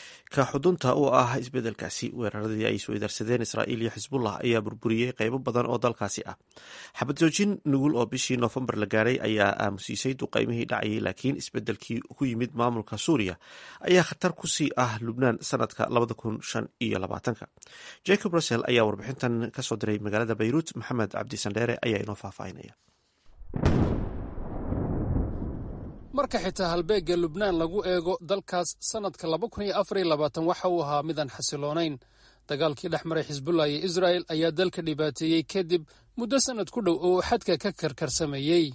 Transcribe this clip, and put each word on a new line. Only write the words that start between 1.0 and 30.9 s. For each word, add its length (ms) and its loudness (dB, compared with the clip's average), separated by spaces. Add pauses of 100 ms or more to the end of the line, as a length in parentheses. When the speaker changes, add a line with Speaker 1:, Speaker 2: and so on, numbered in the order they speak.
Speaker 1:
ah 260 6
isbeddelkaasi. 680 -4 (100)
Weeraradii 500 -2
ay 140 2
isweydaarsadeen 640 -2
Israa'iil 380 -2
iyo 80 0
Xisbullah 500 -4
ayaa 240 2
burburiyey 480 0
qaybo 260 -2
badan 300 0
oo 100 0
dalkaasi 480 -2
ah. 100 -12 (640)
Xabad 220 0
joojin 440 4
nugul 320 4
oo 100 2
bishii 300 0
Noofembar 420 0
la 80 2
gaaray 340 4
ayaa 400 4
aamusiisay 560 -2
duqeymihii 560 0
dhacayay, 280 -2
laakiin 360 -2
isbeddelkii 640 -6 (160)
ku 80 -2
yimid 300 0
maamulka 440 0
Suuriya 380 2 (480)
ayaa 240 8
khatar 240 -2
ku 160 -10
sii 280 2
ah 240 2
Lubnaan 400 2
sanadka 500 -2
labada 240 2
kun 260 -6
shan 260 -4 (140)
iyo 180 0
labaatanka. 460 -4 (600)
Jacob 280 2
Russell 320 2
ayaa 240 6
warbixintan 640 -2
ka 100 -8
soo 140 -2
diray 220 0
magaalada 360 0
Beirut. 420 0
Maxamed 360 -2
Cabdi 240 -6
Sandheere 480 0
ayaa 180 0
inoo 200 -6
faahfaahinaya. 500 -12 (3500)
Speaker 2:
Marka 260 0
xitaa 300 -2
halbeegga 480 2
Lubnaan 420 0
lagu 260 0
eego, 360 0
dalkaas 600 -2
sanadka 480 -4
laba 200 -2
kun 160 -8
iyo 160 -2
afar 180 0
iyo 100 2
labaatan 360 2
waxa 240 2
uu 140 2
ahaa 200 0